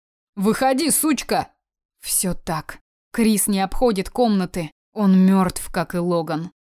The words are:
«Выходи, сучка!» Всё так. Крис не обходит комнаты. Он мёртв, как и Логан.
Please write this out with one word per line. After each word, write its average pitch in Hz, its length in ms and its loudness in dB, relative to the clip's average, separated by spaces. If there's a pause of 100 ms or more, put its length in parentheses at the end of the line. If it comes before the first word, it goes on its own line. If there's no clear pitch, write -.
(360)
«Выходи, 262 540 2
сучка!» 247 580 0 (520)
Всё - 340 -4
так. - 440 -8 (340)
Крис 220 340 2
не 196 140 0
обходит 190 480 0
комнаты. 190 640 -2 (220)
Он 190 260 4
мёртв, 190 520 2
как 170 240 -4
и 180 40 -4
Логан. 170 540 -4 (160)